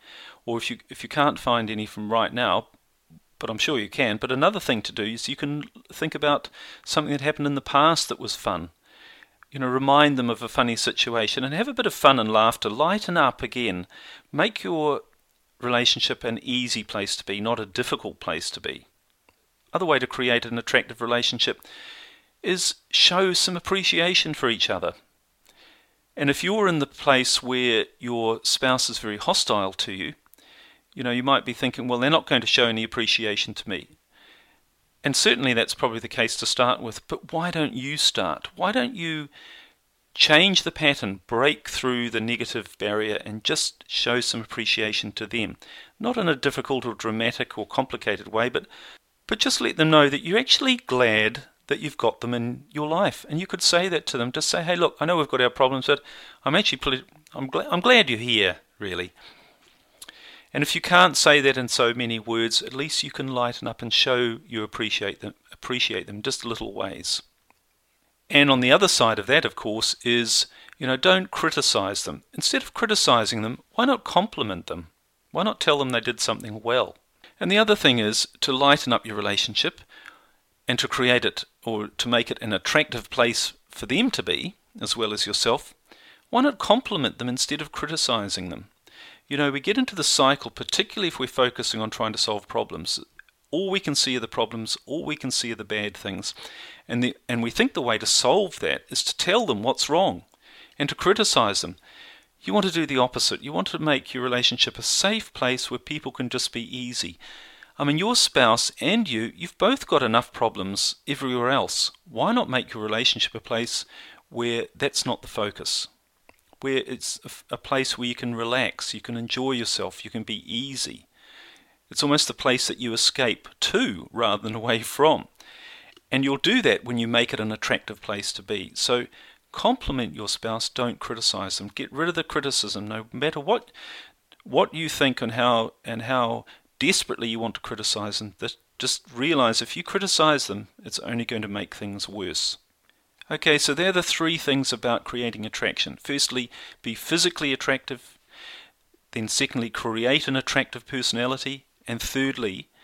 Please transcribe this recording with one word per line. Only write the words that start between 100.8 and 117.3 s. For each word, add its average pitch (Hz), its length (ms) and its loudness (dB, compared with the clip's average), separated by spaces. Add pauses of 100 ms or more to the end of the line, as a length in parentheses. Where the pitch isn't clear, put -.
to - 60 -6
criticize 147 640 2
them. 90 140 -8 (640)
You 185 120 -6
want 202 140 4
to 180 40 -2
do 160 140 -2
the 143 120 -2
opposite. - 460 0
You 139 100 -10
want 175 140 -2
to - 120 -6
make 151 340 0
your 127 100 -6
relationship 123 540 0
a - 40 -12
safe - 520 0
place 127 360 -2
where 120 80 -6
people 147 360 -8
can 127 160 -6
just 127 240 -4
be 120 240 -8
easy. 123 400 -8 (640)
I 143 60 0
mean, 147 120 2
your 214 180 2
spouse 117 560 4 (100)
and 208 280 0
you, 113 260 -2
you've 170 220 -12
both 247 300 0
got 147 160 2
enough 120 300 2
problems 98 640 -2 (100)
everywhere 127 420 -2
else. 127 420 0 (160)
Why 135 240 -2
not 233 180 0
make 127 240 -4
your 110 100 -8
relationship 110 500 0
a 113 60 -10
place - 460 -4 (440)
where 120 460 -2
that's - 300 -2
not 123 160 -4
the - 60 -18
focus? - 600 -4 (760)
Where 135 160 0
it's - 460 -6
a - 20 -18
f-, - 240 -18